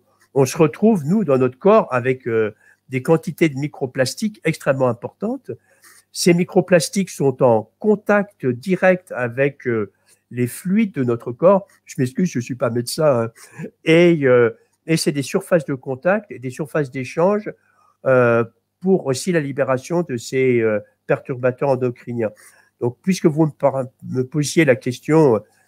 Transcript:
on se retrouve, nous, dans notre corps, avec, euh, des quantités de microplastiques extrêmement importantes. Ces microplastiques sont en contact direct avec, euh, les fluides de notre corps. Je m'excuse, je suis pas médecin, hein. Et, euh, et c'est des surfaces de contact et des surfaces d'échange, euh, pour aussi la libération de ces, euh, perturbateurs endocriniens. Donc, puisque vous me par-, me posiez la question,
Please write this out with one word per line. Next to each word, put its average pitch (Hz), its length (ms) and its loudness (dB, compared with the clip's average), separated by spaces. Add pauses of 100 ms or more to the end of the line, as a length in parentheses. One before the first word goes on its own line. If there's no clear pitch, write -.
(340)
on 135 120 2
se 127 120 -4
retrouve, 165 480 2
nous, 196 180 0
dans 143 140 2
notre 127 220 0
corps, 208 340 4
avec, 127 340 -2
euh, 110 280 0 (340)
des 127 120 -6
quantités 160 480 0
de 131 80 -10
microplastiques 143 840 -6
extrêmement 135 440 -2
importantes. 190 640 -8 (600)
Ces - 220 2
microplastiques 180 760 0
sont 135 340 -2
en 113 360 2
contact 208 640 -2
direct 180 680 0
avec, 123 540 -4
euh, 110 240 -2 (400)
les 120 160 -4
fluides 196 460 -2
de 139 100 -2
notre 120 280 -4
corps. 185 360 2 (180)
Je - 140 -20
m'excuse, 139 300 -2
je 127 100 -6
suis 123 160 -6
pas 123 140 -2
médecin, 123 540 0
hein. - 440 -14 (160)
Et, 165 420 4
euh, 120 260 4 (360)
et 165 100 0
c'est 170 140 -2
des 147 100 -4
surfaces 185 440 -2
de 147 80 -6
contact 147 580 -4
et 117 80 -16
des 127 100 -10
surfaces 143 420 -6
d'échange, 165 600 -4 (540)
euh, 120 380 4 (380)
pour 180 260 0
aussi 135 240 -4
la 170 80 0
libération 135 640 -4
de 139 120 -8
ces, 127 460 0
euh, 107 180 0 (280)
perturbateurs 123 640 -2
endocriniens. 120 640 -4 (500)
Donc, 120 200 -4
puisque 185 240 -2
vous 156 220 2
me 147 40 -4
par-, 135 340 -2 (220)
me 123 160 -2
posiez 147 400 0
la 131 120 4
question, 127 640 2 (260)